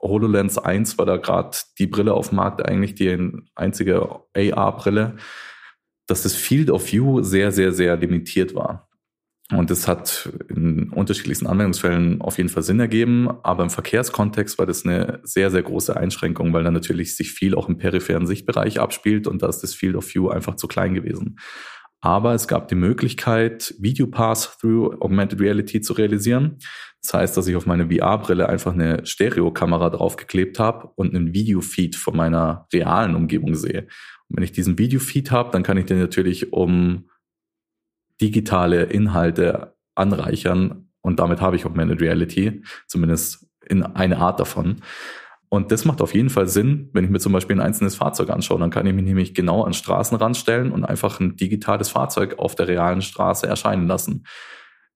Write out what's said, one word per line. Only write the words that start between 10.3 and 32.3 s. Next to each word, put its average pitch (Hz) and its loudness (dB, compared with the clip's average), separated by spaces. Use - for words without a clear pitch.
in 80 0
unterschiedlichsten - -4
Anwendungsfällen 87 2
auf - -4
jeden 90 0
Fall 82 -2
Sinn 107 2
ergeben, 120 2
aber 90 0
im 90 -2
Verkehrskontext - -2
war 92 2
das 87 -2
eine 90 -2
sehr, 95 2
sehr 92 2
große 85 -2
Einschränkung, 85 -2
weil 82 2
dann 85 2
natürlich 85 -2
sich - -6
viel 95 0
auch 92 -2
im 85 0
peripheren 87 0
Sichtbereich 101 -2
abspielt 107 0
und 92 -4
da 92 0
ist - -6
das - -8
Field 92 -2
of - -8
View 92 0
einfach 82 -4
zu - -8
klein 92 0
gewesen. - -6
Aber 101 2
es 113 0
gab - -2
die 92 0
Möglichkeit, 113 0
Video 123 0
Pass-Through 113 0
Augmented 98 0
Reality 101 0
zu 107 -4
realisieren. 110 2
Das - -4
heißt, 87 0
dass 90 2
ich 90 2
auf 85 -4
meine 87 2
V-R-Brille 92 2
einfach 92 -2
eine 82 0
Stereokamera 85 0
draufgeklebt - -2
habe 113 -2
und 92 0
einen 85 0
Videofeed 92 0
von - -4
meiner 82 0